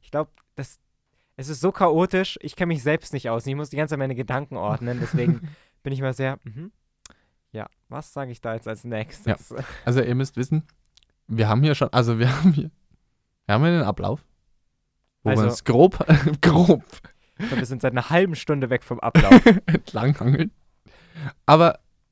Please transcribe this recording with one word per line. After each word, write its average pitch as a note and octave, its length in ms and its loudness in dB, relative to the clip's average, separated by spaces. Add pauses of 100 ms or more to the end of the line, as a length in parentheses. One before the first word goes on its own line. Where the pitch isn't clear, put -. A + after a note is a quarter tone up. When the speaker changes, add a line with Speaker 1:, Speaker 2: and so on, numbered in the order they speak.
Speaker 1:
ich - 80 -20
glaub, D3+ 220 -6 (240)
das, - 240 -14 (560)
es C3+ 120 -14
ist D3+ 120 -12
so F3+ 100 0
chaotisch, F#3 720 0
ich - 140 -14
kenn F3 120 -2
mich D#3 140 -4
selbst D3+ 300 -2
nicht B2+ 180 -8
aus. A#2 160 -4
Ich C3+ 80 -6
muss D3 160 -10
die - 60 -14
ganze D3+ 160 -4
Zeit C#3+ 80 -4
meine C3+ 160 -6
Gedanken C3 400 -8
ordnen, A#2 440 -6
deswegen B2 480 -2 (140)
Speaker 2:
<laughs> - 220 -20
Speaker 1:
bin C3+ 80 -8
ich C3+ 80 -8
immer C3 140 -4
sehr, C3+ 280 -6
mhm. C#3 300 -18 (760)
Ja, G#2+ 160 -12 (220)
was C#3+ 240 -16
sag C#3 160 -10
ich A#2+ 140 -16
da A#2 120 -8
jetzt A2+ 140 -12
als A2 160 -12
nächstes? - 680 -8
Speaker 2:
Ja. B2 60 -16 (300)
Also B2 160 2
ihr A#2+ 120 -2
müsst C3 220 -6
wissen, D#3 280 -4 (640)
wir A2 200 0
haben A2+ 140 2
hier D3+ 120 2
schon, C3 200 0
also A#2 240 2
wir B2 100 2
<laughs> C3 80 -2
haben D#3+ 160 4
hier, D3 180 -4 (760)
wir G2+ 80 0
haben A#2 100 2
hier E3+ 80 2
einen E3+ 120 0
Ablauf, G2+ 380 -6 (1000)
wo G#2+ 80 -2
wir - 80 0
Speaker 1:
Also G#2+ 60 2
Speaker 2:
uns A#2+ 200 -4
grob, C3+ 400 4 (180)
<laughs> D3 200 -2
grob E3+ 420 4 (560)
Speaker 1:
ich G#3 60 -6
glaub, A#3+ 140 -4
wir C3 60 -4
sind B2 160 -10
seit B2+ 100 -2
einer B2 180 -4
halben F3 240 2
Stunde C#3 340 -4
weg A#2+ 140 -2
vom A#2+ 160 -10
Ablauf. - 340 4 (140)
Speaker 2:
<laughs> G#3 200 4
entlanghangeln. C#3 840 -2 (960)
Aber D#3+ 320 6 (340)